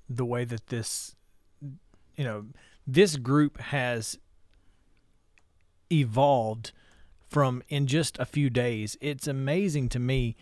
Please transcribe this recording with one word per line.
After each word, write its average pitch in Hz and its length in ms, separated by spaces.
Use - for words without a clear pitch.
the 127 180
way 120 200
that 117 220
this, - 480
you 143 80
know, 107 220
this 156 300
group 139 440
has 123 600
evolved 120 800
from 127 380
in 143 200
just 147 320
a 123 60
few 143 240
days. 117 520
It's 139 260
amazing 143 600
to 123 100
me 123 420